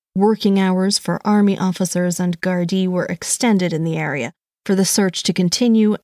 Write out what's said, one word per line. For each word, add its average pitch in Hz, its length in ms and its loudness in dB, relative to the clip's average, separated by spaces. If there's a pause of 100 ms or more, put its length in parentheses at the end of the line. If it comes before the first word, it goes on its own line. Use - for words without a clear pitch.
(140)
Working 202 460 2
hours 190 380 2
for - 280 -6
army 208 320 4
officers 180 640 -2
and 175 220 -2
Gardaí 185 440 -2
were 180 200 -2
extended 185 640 -2
in 160 100 -2
the 165 140 -2
area 147 380 -4 (320)
for 196 80 0
the 190 100 2
search 185 380 -2
to 185 100 -2
continue 214 720 2